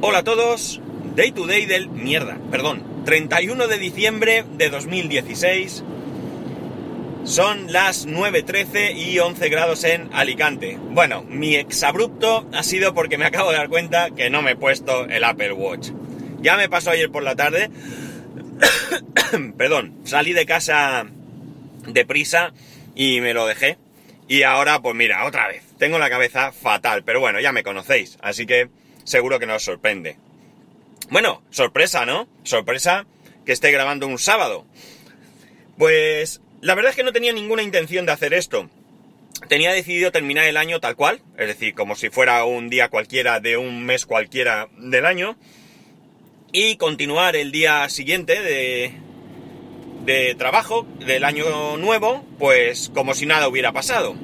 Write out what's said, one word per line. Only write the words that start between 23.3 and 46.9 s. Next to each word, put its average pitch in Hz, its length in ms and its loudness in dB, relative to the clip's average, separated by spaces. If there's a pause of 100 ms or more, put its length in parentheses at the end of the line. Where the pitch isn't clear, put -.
lo 113 120 2
dejé. 135 320 0 (480)
Y 139 160 4
ahora, 139 400 4
pues 117 140 -2
mira, 110 300 2
otra 139 200 -2
vez, 90 160 -8 (160)
tengo 160 220 2
la 139 100 2
cabeza 127 400 0
fatal, 107 540 0
pero 117 160 2
bueno, 107 180 2
ya 135 140 2
me 117 100 0
conocéis, 98 580 -2
así 104 260 -6
que 123 220 2 (360)
seguro 127 340 0
que 117 80 -4
no 110 100 -4
os 107 80 -6
sorprende. 90 520 -4 (960)
Bueno, 208 400 0
sorpresa, 135 560 2
¿no? 175 220 -4 (140)
Sorpresa 131 640 0 (380)
que 135 80 0
esté 147 180 4
grabando 139 360 0
un 131 120 -4
sábado. 139 480 0 (1120)
Pues, 156 640 2 (200)
la 185 140 2
verdad 220 160 4
es 269 60 -6
que 269 60 0
no 254 100 0
tenía 240 200 0
ninguna 220 300 -2
intención 180 440 -2
de 160 60 2
hacer 147 220 0
esto. 113 360 -2 (800)
Tenía 160 240 2
decidido 175 400 0
terminar 147 320 0
el 151 120 2
año 160 240 -2
tal 117 160 -4
cual, 147 240 0 (160)
es 107 120 -2
decir, 107 260 -4
como 104 220 -4
si 113 140 -6
fuera 123 340 4
un 120 240 -4
día 123 200 2
cualquiera 120 520 0
de 117 160 0
un 123 280 -6
mes 127 220 0
cualquiera 113 640 -2 (100)
del 127 260 2
año, 185 320 0 (1160)
y 214 240 2
continuar 156 580 0